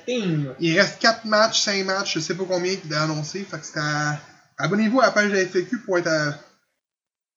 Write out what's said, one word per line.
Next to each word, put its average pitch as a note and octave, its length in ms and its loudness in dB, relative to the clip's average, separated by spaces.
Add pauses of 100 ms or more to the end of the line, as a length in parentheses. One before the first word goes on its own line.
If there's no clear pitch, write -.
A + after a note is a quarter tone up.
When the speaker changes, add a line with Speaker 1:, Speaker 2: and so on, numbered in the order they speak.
Speaker 1:
team. E3 540 -2
Speaker 2:
il E3 200 4
reste G3 200 2
quatre A3+ 260 2
matchs, G#3+ 360 2
cinq G3 240 0
matchs, G3 300 -2
je E3+ 40 -2
sais E3+ 160 -4
pas F#3+ 100 -4
combien F3+ 300 0 (100)
d'annoncés. D3+ 580 -2
Fait D#3+ 160 -10
que D3+ 60 -14
c'est - 140 -8
à... D3+ 400 -2 (380)
Abonnez-vous G#3 420 2
à A3+ 80 6
la F#3+ 40 4
page G#3 180 2
de G3+ 60 2
la F#3 100 4
F F#3 100 -8
A F#3 60 4
Q G#3+ 180 -6
pour F3+ 200 0
être E3+ 80 -2
à... D3+ 320 -2 (960)